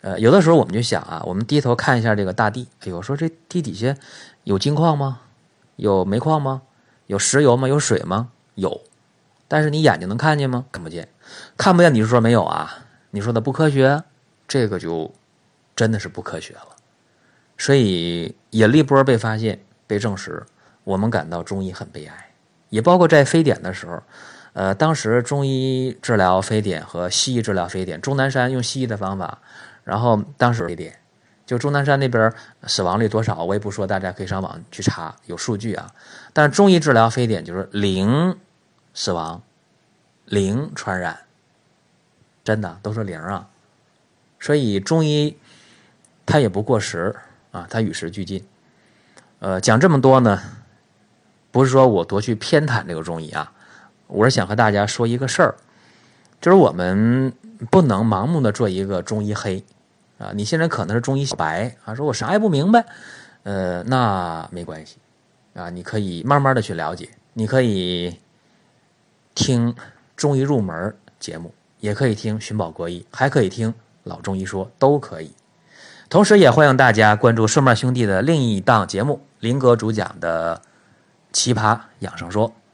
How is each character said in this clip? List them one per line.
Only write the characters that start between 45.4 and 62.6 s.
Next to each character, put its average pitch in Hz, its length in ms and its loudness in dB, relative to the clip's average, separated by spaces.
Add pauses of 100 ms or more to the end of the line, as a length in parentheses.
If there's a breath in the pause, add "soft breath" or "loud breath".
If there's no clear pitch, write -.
它 156 160 4
也 117 80 2
不 95 140 -4
过 110 180 0
时 90 340 -4 (360 loud breath)
啊， 87 180 -14
它 113 140 -4
与 90 100 -2
时 85 180 -8
俱 95 140 -10
进。 95 180 -10 (1000 soft breath)
呃， 95 200 -4
讲 113 180 4
这 175 120 6
么 143 100 4
多 131 200 8
呢， 104 200 2 (1080 loud breath)
不 127 140 4
是 131 60 0
说 131 160 6
我 95 180 2
多 101 160 -2
去 113 140 -4
偏 147 320 0
袒 117 200 -4
这 87 80 -8
个 80 80 -8
中 82 180 -8
医 78 100 -14
啊， 76 220 -10 (540 soft breath)
我 104 180 0
是 131 60 6
想 104 160 0
和 104 100 -4
大 113 140 4
家 101 160 0
说 117 200 -2
一 120 120 -2
个 131 100 -4
事 - 140 0
儿， 135 120 2 (880 soft breath)
就 170 100 2
是 190 60 8
我 147 140 6
们 113 600 0 (380)
不 190 120 6
能 113 240 2
盲 104 200 0
目 160 140 0
的 113 120 2
做 110 160 -2
一 95 160 -4
个 95 180 -6
中 107 200 -6
医 104 120 -4
黑 98 280 -6 (560)
啊。 - 160 -14
你 104 100 -6
现 160 140 -4
在 165 80 0
可 104 200 -4
能 104 100 -4
是 120 40 0
中 135 180 -2
医 139 60 -2
小 - 120 -8
白 87 480 -4
啊， 110 100 -12
说 139 120 -6
我 135 60 -2
啥 123 200 -4
也 208 60 2
不 220 100 2
明 160 240 2